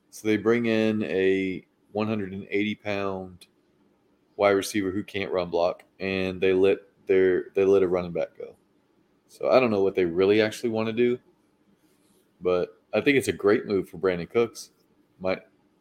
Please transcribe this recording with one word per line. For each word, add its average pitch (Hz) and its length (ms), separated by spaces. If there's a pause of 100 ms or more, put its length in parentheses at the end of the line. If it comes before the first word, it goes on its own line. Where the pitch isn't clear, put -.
(100)
So - 180
they 107 80
bring 117 300
in 110 380
a 95 600 (280)
one 107 160
hundred 101 240
and 98 180
eighty 104 240
pound 98 720 (920)
wide 101 140
receiver 98 400
who 101 120
can't 98 300
run 87 180
block, 85 320 (160)
and 92 420
they 95 120
let 98 260 (280)
their, 92 480
they 98 100
let 98 180
a 92 60
running 90 240
back 82 260
go. - 160 (760)
So - 220
I 120 100
don't 123 100
know 101 120
what 95 120
they 92 100
really 95 360
actually 110 300
wanna 110 220
do, 123 260 (1200)
but 90 360 (160)
I 107 80
think 143 160
it's 120 120
a 98 40
great 101 340
move 98 220
for 90 100
Brandon 87 280
Cooks. - 440 (500)
Might, 92 220 (380)